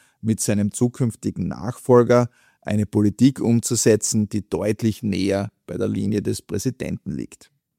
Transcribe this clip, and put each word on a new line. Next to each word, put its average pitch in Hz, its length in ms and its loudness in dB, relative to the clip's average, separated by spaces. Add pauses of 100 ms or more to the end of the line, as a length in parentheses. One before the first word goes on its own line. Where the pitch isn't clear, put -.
(200)
mit 110 200 0
seinem 104 320 0
zukünftigen 113 760 -2
Nachfolger 120 800 2 (320)
eine 104 220 -2
Politik 104 560 2
umzusetzen, 113 880 2
die 107 200 -6
deutlich 104 540 -2
näher 98 480 -2 (160)
bei 101 100 -10
der 104 120 -2
Linie 104 320 -2
des 107 220 -6
Präsidenten - 680 -6
liegt. - 380 -12 (280)